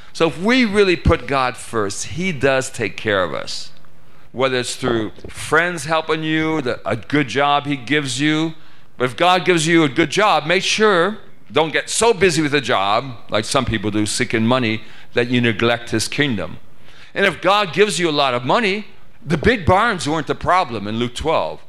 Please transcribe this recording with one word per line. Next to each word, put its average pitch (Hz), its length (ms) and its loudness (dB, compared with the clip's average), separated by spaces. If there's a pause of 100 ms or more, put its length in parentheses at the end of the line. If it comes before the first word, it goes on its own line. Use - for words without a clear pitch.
(120)
So 165 160 2
if 139 100 -6
we 233 280 4
really 196 300 4
put - 300 2
God 127 300 0
first, - 520 -4
he 180 220 -4
does 131 380 2
take 101 300 -4
care 101 260 2
of 76 80 -4
us. - 380 -6 (640)
Whether 127 260 0
it's 120 180 -4
through 113 360 -2 (160)
friends 165 580 0
helping 160 360 0
you, 156 380 0
the, 123 240 -4
a 107 120 -2
good 139 320 0
job 143 360 2
he 143 120 -2
gives 131 440 -2
you. 156 320 0 (460)
But 127 80 2
if 120 100 -4
God 180 300 4
gives 170 200 4
you 165 160 6
a 151 60 4
good 139 220 0
job, 175 360 2
make 180 160 2
sure, 208 560 2 (320)
don't 147 220 2
get 143 180 -2
so 233 240 4
busy 170 260 4
with 147 120 2
the 143 100 4
job, 113 520 0 (140)
like 107 160 0
some 131 220 0
people 107 240 -2
do, 107 160 0
seeking 113 400 0
money, 117 380 2 (280)
that 120 160 0
you 123 100 2
neglect 117 520 2
his 110 180 0
kingdom. 110 480 -2 (580)
And 196 120 2
if 165 160 -2
God 190 320 2
gives 185 240 2
you 170 100 0
a 147 140 2
lot 135 100 2
of 123 100 0
money, 202 440 0 (380)
the 160 120 -2
big 185 300 2
barns 185 420 2
weren't 151 200 -2
the 143 60 0
problem 139 520 0
in 110 120 -4
Luke 120 160 -2
twelve. 95 540 -2